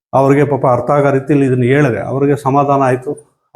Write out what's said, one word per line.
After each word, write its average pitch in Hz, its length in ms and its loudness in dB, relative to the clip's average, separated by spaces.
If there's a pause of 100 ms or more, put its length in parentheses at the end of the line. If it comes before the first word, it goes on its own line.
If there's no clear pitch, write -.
(140)
ಅವ್ರಿಗೆ 139 300 2
ಪಾಪ 135 220 -2
ಅರ್ಥ 123 240 0
ಆಗೋ 143 200 2
ರೀತಿಲಿ 135 360 0
ಇದನ್ನ 127 160 0
ಹೇಳಿದೆ, 127 380 0
ಅವ್ರಿಗೆ 139 360 -2
ಸಮಾಧಾನ 135 460 0
ಆಯ್ತು, 127 300 -2 (440)